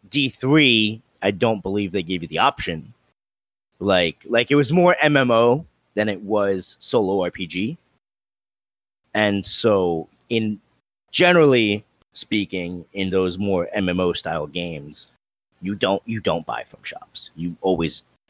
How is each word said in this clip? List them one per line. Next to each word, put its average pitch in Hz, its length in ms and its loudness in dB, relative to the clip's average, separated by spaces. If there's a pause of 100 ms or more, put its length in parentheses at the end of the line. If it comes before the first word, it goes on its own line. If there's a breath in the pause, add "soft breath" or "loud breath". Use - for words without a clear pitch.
D 139 200 -2
three, 117 720 2 (200)
I 98 100 0
don't 107 300 0
believe 98 300 -2
they 95 120 -2
gave 85 180 -4
you 82 80 -10
the 78 100 -4
option. 95 540 -2 (840)
Like, 90 460 0
like, 120 260 0
it 143 40 4
was 143 160 2
more 175 300 4
M 147 160 4
M 123 140 2
O 120 340 4 (300)
than 107 120 0
it 95 140 -4
was 98 580 -2
solo 98 440 -2
R 87 80 -2
P 92 140 -10
G. 95 320 -6 (1400)
And 101 320 0
so 90 600 0 (220)
in, 110 320 -2 (500)
generally 135 720 4 (300)
speaking, 90 800 -6
in 95 160 -4
those 92 280 0
more 95 360 -2
M 98 160 0
M 90 100 0
O 90 140 0
style 78 340 -6
games, 78 600 -10 (540)
you 98 140 -6
don't, 98 300 0
you 113 160 -6
don't 82 240 -2
buy 58 180 -8
from - 200 -20
shops. - 520 -10
You 82 240 -6
always 85 440 -2 (260)